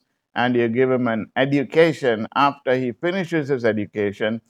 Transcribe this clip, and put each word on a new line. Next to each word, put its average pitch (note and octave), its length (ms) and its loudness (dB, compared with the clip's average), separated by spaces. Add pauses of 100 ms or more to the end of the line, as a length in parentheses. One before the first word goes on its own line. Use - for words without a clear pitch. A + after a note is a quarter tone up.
(360)
and B2 200 0
you A#2+ 140 2
give C3 200 2
him B2 180 0
an A2+ 280 -2
education, C3+ 1000 2
after C3+ 400 0
he B2+ 160 -2
finishes E3+ 580 -4
his B2 160 -2
education, G#2+ 760 -2 (100)